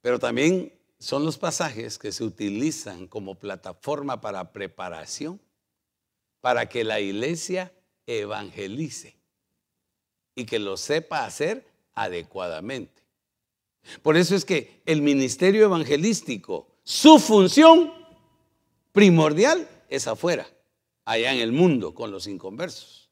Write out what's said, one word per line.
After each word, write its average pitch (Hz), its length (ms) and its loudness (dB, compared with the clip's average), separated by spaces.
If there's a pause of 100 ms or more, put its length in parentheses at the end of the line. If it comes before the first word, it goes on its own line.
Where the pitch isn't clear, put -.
Pero 123 160 -2
también 151 560 -2 (240)
son 139 260 -6
los 156 140 -6
pasajes 123 600 -8
que 104 120 -12
se 113 140 -10
utilizan 104 800 -8
como 95 300 -14
plataforma 113 840 -10
para 95 320 -12
preparación, 92 880 -14 (1000)
para 120 280 -2
que 120 160 -6
la 110 160 -4
iglesia 165 720 -6 (340)
evangelice 104 1120 -10 (1160)
y 123 100 -10
que 117 140 -6
lo 98 180 -6
sepa 151 480 -6
hacer 190 420 -8 (280)
adecuadamente. 92 1080 -10 (1000)
Por 156 140 2
eso 175 180 2
es 185 100 -2
que - 400 -6
el 156 160 0
ministerio 147 640 2
evangelístico, 147 1160 -2
su - 360 8
función 302 760 8 (1000)
primordial 196 760 4 (200)
es 135 180 -8
afuera, 127 400 -4 (580)
allá 113 280 -2
en 127 80 -2
el 113 120 -2
mundo 135 420 2
con 110 160 -10
los 95 160 -12
inconversos. 101 840 -14